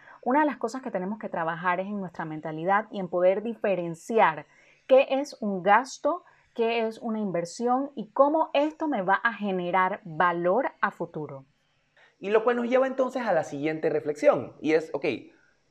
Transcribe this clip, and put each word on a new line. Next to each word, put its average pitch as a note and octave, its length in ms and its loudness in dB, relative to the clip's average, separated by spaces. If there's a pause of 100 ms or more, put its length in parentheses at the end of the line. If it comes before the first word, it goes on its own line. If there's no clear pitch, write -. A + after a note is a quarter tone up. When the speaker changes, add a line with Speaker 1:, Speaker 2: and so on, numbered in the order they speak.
(220)
Speaker 1:
Una C4 180 2
de D4+ 60 4
las C4+ 100 -2
cosas A#3+ 240 -6
que B3 120 -10
tenemos G3 260 -6
que G#3+ 100 -10
trabajar F3 520 -2
es F#3+ 80 -6
en G#3 120 -6
nuestra F3+ 240 -8
mentalidad D#3+ 680 -2
y G#3 100 -8
en F3+ 80 -6
poder F3+ 340 2
diferenciar F3+ 1040 0 (400)
qué C4 240 6
es C#4 300 -2
un G3 240 -4
gasto, C4 600 2 (300)
qué A#3 320 0
es A3+ 120 -6
una A3 200 -6
inversión G#3+ 800 -2
y - 160 -10
cómo D#4+ 420 2
esto D4+ 320 -2
me B3+ 160 -2
va F#3+ 140 2
a A#3 180 0
generar F#3 720 -2
valor F3 680 0 (100)
a G3+ 120 0
futuro. D3 520 -10 (760)
Speaker 2:
Y F#3+ 100 -6
lo G#3+ 120 6
cual A#3+ 140 2
nos A#3+ 100 -2
lleva B3+ 220 2
entonces B3+ 360 -2
a A3 80 0
la D#3 120 2
siguiente D#3 460 -4
reflexión, D3+ 680 0
y D3+ 120 0
es, D#3+ 200 2
ok, - 120 -4 (680)